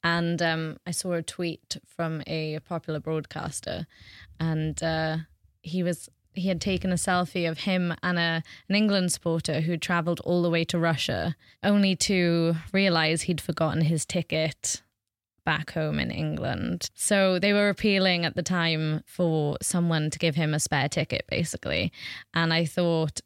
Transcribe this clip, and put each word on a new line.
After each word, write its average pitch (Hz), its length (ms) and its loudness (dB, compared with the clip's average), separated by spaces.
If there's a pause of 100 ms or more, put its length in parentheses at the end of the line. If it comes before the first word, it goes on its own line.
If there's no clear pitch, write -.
and, 170 380 0
um, 160 440 -2
I 180 60 -8
saw 180 220 -4
a 165 80 -2
tweet - 640 -8
from 160 420 -6
a 156 400 -4
popular 160 320 -4
broadcaster, 160 880 -6 (520)
and, 156 440 0
uh, 160 340 0 (440)
he 175 200 -4
was, 170 280 -2 (240)
he 190 160 -2
had 175 100 0
taken 196 320 0
a 180 40 2
selfie 180 540 0
of 165 100 -4
him 180 340 0 (100)
and 175 160 0
a, 165 240 0 (260)
an 190 60 2
England 202 380 2
supporter 165 480 -2
who 165 160 0
travelled 170 440 0
all 175 200 2
the 175 80 2
way 165 160 2
to 175 120 -2
Russia, 160 580 0 (280)
only 202 320 4
to 170 600 2 (180)
realise 165 500 4
he'd 165 180 -2
forgotten 160 400 0
his 160 240 2
ticket - 760 -2 (640)
back 151 280 -2
home 151 260 -2
in 135 100 -2
England. 151 840 -4
So 190 420 2
they 202 160 4
were 202 160 4
appealing 190 560 2
at 160 100 -2
the 175 60 0
time 160 640 0
for 156 560 0
someone 165 480 2
to - 80 -8
give 165 180 0
him 156 200 2
a 151 40 0
spare 143 300 0
ticket, - 400 -2
basically. - 640 -2 (420)
And 165 180 2
I 165 140 2
thought 160 600 0